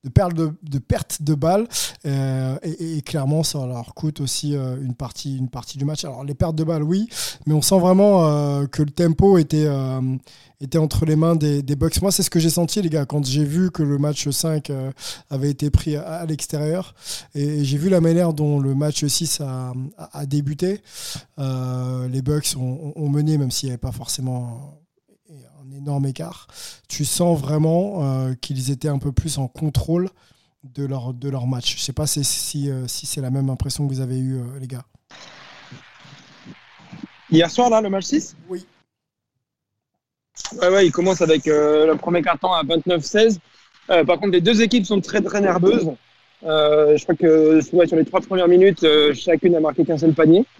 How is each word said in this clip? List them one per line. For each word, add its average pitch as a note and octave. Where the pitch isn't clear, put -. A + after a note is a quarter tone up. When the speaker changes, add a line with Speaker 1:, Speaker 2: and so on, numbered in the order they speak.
Speaker 1:
de C3+
pertes F3+
de, D#3+
de C#3+
pertes -
de D#3
balles, E3+
euh, C3
et, D#3+
et, E3
et C#3+
clairement, D3+
ça C#3+
leur B2
coûte D#3
aussi, C#3+
euh, C3
une B2
partie, C3+
une B2+
partie B2
du C#3
match. D3
Alors, C3+
les C#3
pertes E3
de D#3
balles, D#3
oui, F#3+
mais D3+
on D3+
sent F#3+
vraiment, F#3
euh, C#3+
que D3+
le C#3+
tempo E3+
était, D3+
euh, C3
était C#3+
entre D#3
les D#3
mains E3
des, D3
des C#3
Bucks. D#3+
Moi, F#3+
c'est F#3
ce -
que E3+
j'ai E3
senti, E3+
les F3
gars, D3+
quand D3
j'ai C3+
vu E3+
que D#3+
le C#3+
match D3
cinq, D#3
euh, C3+
avait C#3
été C#3+
pris D3
à, D3+
à E3
l'extérieur. D#3
Et, C#3+
et D3
j'ai C#3
vu E3+
la F3+
manière E3
dont D3
le C3+
match D3
six D#3
a, B2+
a, D#3
a D3
débuté. D3
Euh, B2+
les C3
Bucks D3
ont, C#3
ont, D#3+
ont D3
mené, D3+
même C3+
s'il -
n'y B2+
avait A#2+
pas B2+
forcément B2+
un C#3
énorme C#3
écart. -
Tu -
sens E3+
vraiment, D#3+
euh, C3
qu'ils C3
étaient C#3+
un C#3+
peu C#3+
plus C#3+
en C3
contrôle E3
de C#3
leur, B2+
de B2
leur C3
match. B2+
Je -
sais C3
pas D3+
si, C#3+
si, C#3+
euh, B2+
si -
c'est -
la B2+
même C3+
impression C#3
que C3+
vous C3
avez C3
eue, C3
euh, B2+
les C3
gars. B2+
Speaker 2:
Hier D#3+
soir, B3
là, A3
le G#3
match G3
six ? D4+
Speaker 1:
Oui. F4
Speaker 2:
Ouais, F3+
ouais, F#3+
il -
commence F3+
avec, D#3+
euh, D3+
le D#3
premier E3+
quart-temps F3+
à D#3+
vingt-neuf E3
seize. G#3+
Euh, E3
par E3+
contre, G3
les F3+
deux G#3+
équipes A3+
sont G3+
très, G#3+
très G#3
nerveuses. F3+
Euh, D3+
je -
crois E3+
que, D#3
ouais, F3
sur E3
les D#3+
trois F3+
premières F#3
minutes, F3+
euh, D3+
chacune E3+
a D#3+
marqué D#3
qu'un D#3+
seul D#3+
panier. E3